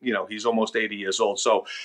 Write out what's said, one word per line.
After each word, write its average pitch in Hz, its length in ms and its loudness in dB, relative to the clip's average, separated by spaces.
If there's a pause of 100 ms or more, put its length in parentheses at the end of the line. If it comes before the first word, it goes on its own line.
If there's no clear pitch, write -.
you 123 120 0
know, 95 140 0
he's 107 180 -8
almost 113 300 2
eighty 107 220 -2
years 98 220 -2
old. 101 200 2
So 107 260 2 (200)